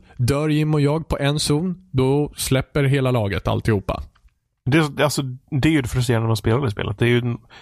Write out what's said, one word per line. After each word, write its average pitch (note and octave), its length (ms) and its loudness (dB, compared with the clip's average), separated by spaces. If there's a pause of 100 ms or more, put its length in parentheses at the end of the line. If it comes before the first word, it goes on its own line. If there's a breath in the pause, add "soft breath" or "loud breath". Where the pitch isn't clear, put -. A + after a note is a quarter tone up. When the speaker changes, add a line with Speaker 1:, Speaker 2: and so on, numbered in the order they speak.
(160 soft breath)
Speaker 1:
Dör C#3 320 0
Jim D3+ 260 2
och D3+ 60 2
jag D3 280 0
på C#3+ 100 -4
en C#3+ 220 0
zon, E3+ 520 -2
då C#3 440 2
släpper - 480 -2
hela C3+ 260 2
laget G#2 380 0
alltihopa. G#2+ 540 -2 (680)
Speaker 2:
Det D3 80 4
är, C#3 240 0
alltså, D3+ 200 0 (400)
det D#3 60 2
är D#3+ 40 4
ju D3+ 100 2
det A#2+ 60 -6
frustrerande A#2+ 380 0
med A2+ 60 0
att A2 60 0
spela A#2 220 0
det C3+ 100 -2
spelet. - 280 -6
Det A#2+ 60 2
är A#2 40 2
ju A#2+ 100 4
en, A#2+ 200 -4 (240 loud breath)